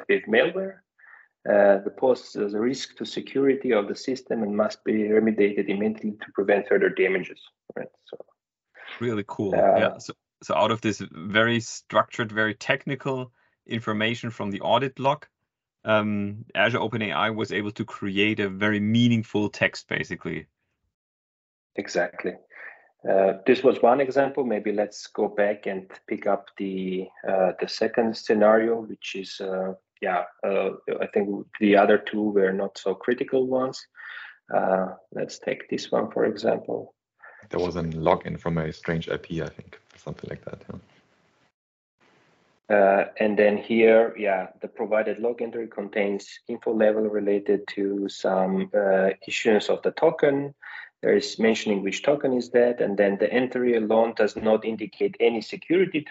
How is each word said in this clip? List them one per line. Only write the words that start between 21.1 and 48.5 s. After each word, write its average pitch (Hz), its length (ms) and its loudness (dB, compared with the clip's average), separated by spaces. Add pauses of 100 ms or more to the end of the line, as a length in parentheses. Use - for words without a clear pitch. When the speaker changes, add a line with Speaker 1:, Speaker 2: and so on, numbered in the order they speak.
Speaker 1:
Exactly. 90 580 -6 (720)
Uh, 95 260 4 (120)
this 127 180 4
was 123 180 4
one 123 200 4
example. 135 420 0
Maybe 107 280 -2
let's 104 360 -4
go 107 200 -2
back 104 400 -2
and 95 220 -8 (180)
pick 104 200 -6
up 98 300 -2
the, 95 500 -6 (200)
uh, 92 320 2
the 98 80 -4
second 110 500 -2
scenario, 110 640 4
which 104 340 -12
is, 95 260 -10
uh, 95 320 -4 (280)
yeah, 90 220 -2 (200)
uh, 95 280 0 (280)
I 98 60 0
think 101 400 -2 (140)
the 101 180 6
other 104 220 6
two 107 320 -4
were 95 200 2
not 98 280 -6
so 95 160 -4
critical 131 500 -2
ones. 131 400 -4 (680)
Uh, 95 440 0 (160)
let's 104 260 -8
take - 320 -8
this - 220 -6
one, 113 180 0
for 117 160 0
example. 113 720 -4 (540)
Speaker 3:
There 87 100 -4
was 87 160 -2
a 82 80 -4
login 82 560 0
from 82 180 -4
a 80 140 -4
strange 82 380 -6
I - 80 -4
P, 82 240 -8
I 73 80 -6
think, - 300 -20 (180)
something - 320 -14
like - 160 -14
that. - 160 -16 (2000)
Yeah. 107 60 4
Speaker 1:
Uh, 98 340 4 (100)
and 104 180 0
then 104 200 4
here, 113 600 6
yeah, 95 300 -2 (140)
the 104 60 -12
provided 107 520 -2
log 117 220 -4
entry 113 260 -8
contains 101 800 -6
info 120 260 -4
level 107 300 4
related 101 640 0
to 101 400 -4
some, 95 680 0